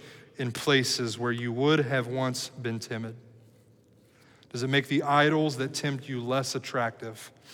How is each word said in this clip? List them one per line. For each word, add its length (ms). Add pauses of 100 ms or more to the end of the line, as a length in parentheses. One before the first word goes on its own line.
(360)
in 140
places 640
where 160
you 200
would 260
have 300
once 400
been 320
timid? 340 (1400)
Does 140
it 40
make 200
the 160
idols 540
that 140
tempt 360
you 120
less 360
attractive 720 (240)